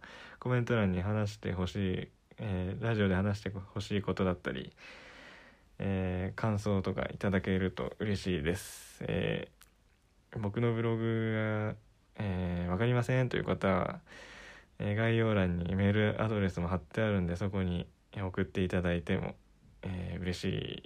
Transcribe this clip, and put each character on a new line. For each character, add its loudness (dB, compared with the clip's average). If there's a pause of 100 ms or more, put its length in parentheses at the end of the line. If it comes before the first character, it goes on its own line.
(380)
コ -4
メ 4
ン 2
ト 2
欄 4
に 0
話 0
し -14
て -4
ほ 0
し -4
い、 0 (300)
え -2
ー、 -4
ラ 2
ジ 4
オ 6
で 4
話 2
し -
て -6
ほ -8
し -2
い 0
こ -2
と 0
だ 4
っ -2
た -6
り、 -8 (1080)
え 0
ー、 -10
感 2
想 2
と 0
か -2
い -10
た 0
だ 4
け 2
る 2
と -6
嬉 -2
し 0
い -2
で 2
す。 -12
え -2 (840)
ー、 -6
僕 -2
の 4
ブ 0
ロ 2
グ 0
が、 -12
え 0
ー、 0
わ 2
か 2
り 4
ま 4
せ 2
ん 2
と -2
い 2
う 0
方 0
は、 2 (800)
え 0
ー、 0
概 4
要 4
欄 4
に 0
メ 4
ー 6
ル 4
ア 2
ド 2
レ 2
ス -4
も 0
貼 0
っ 0
て -4
あ 2
る 2
ん 2
で、 -2
そ -2
こ 0
に 0 (300)
送 -2
っ 0
て -2
い 2
た 0
だ 2
い 0
て 0
も、 -4 (460)
え -6
ー、 -6
嬉 -2
し -4